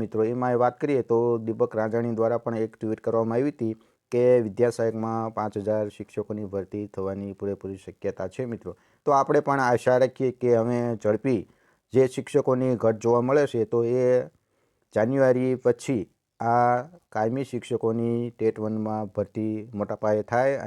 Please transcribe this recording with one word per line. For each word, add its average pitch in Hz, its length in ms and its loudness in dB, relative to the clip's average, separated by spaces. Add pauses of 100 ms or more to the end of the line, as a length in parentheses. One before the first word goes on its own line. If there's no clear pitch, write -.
મિત્રો. 110 220 -2
એમાં 120 360 0
વાત 123 180 2
કરીએ 139 300 0
તો 117 80 4 (300)
દીપક 113 280 -2
રાંજાણી 110 440 -2
દ્વારા 113 260 0
પણ 113 200 -4
એક - 120 -10
ટ્વીટ 110 300 -6
કરવામાં 113 340 0
આવી 143 140 -2
હતી 110 200 -4 (360)
કે 120 120 2 (220)
વિદ્યા 113 320 0
સહાયકમાં 113 580 -4
પાંચ 107 240 -4
હજાર 107 300 0
શિક્ષકોની 104 640 -8
ભરતી 101 320 -6 (100)
થવાની 98 380 -6
પૂરેપૂરી 98 500 -8
શક્યતા 95 460 -8
છે 127 240 -8
મિત્રો. 90 220 -12 (300)
તો 147 120 4
આપણે 143 240 4
પણ 139 200 0
આશા 127 400 4
રાખીએ 127 300 0 (100)
કે 123 140 2
હવે 120 240 2 (240)
ઝડપી 107 360 0 (540)
જે 131 140 6
શિક્ષકોની 131 720 0
ઘટ 113 220 2
જોવા 117 240 4
મળે 143 240 4
છે 117 140 0
તો 117 140 0 (120)
એ 127 120 2 (920)
જાન્યુઆરી 127 580 2 (120)
પછી 120 380 0 (360)
આ 120 360 2 (400)
કાયમી 117 360 -2
શિક્ષકોની 117 640 -2 (140)
ટેટ 110 340 -2
વનમાં 107 500 -6
ભરતી 110 400 -4 (240)
મોટા 104 240 -4
પાયે 107 300 0
થાય 131 340 2